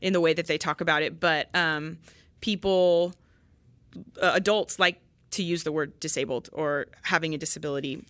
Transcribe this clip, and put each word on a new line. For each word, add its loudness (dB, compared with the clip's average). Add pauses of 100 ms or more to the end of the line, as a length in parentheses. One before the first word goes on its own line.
in 0
the 4
way 4
that -4
they 0
talk -4
about 0
it. -6
But, 0
um, -2 (420)
people, 2 (1040)
uh, 4
adults 2
like 2 (300)
to -2
use -2
the -2
word -4
disabled -4
or -2 (160)
having 0
a -4
disability. -4